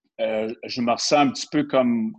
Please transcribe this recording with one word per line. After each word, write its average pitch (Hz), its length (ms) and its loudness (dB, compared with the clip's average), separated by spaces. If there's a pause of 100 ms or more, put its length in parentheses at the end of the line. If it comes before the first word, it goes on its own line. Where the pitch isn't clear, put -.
(220)
Euh, 110 320 -2 (100)
je 110 160 -8
me 120 140 2
ressens 143 260 2
un 139 100 4
petit - 220 -8
peu 147 140 0
comme, 120 540 2